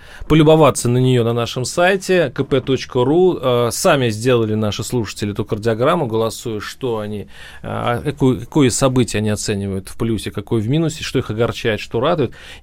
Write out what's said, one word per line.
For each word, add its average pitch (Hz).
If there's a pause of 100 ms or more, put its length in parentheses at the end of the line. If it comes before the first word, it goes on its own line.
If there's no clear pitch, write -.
(280)
полюбоваться 156
на 120
неё 127
на 113
нашем 120
сайте 180
К 139
П 135
точка 127
ру. 165
А, 120
сами 143
сделали 113
наши 107
слушатели 107
эту 104
кардиограмму, 117
голосуя, 110
что 113
они, 104 (360)
а, 113
какое, 127
какое 131
событие 127
они 107
оценивают 98
в -
плюсе, 113
какое 107
в 104
минусе, 156
что -
их 113
огорчает, 110
что -
радует. 151 (300)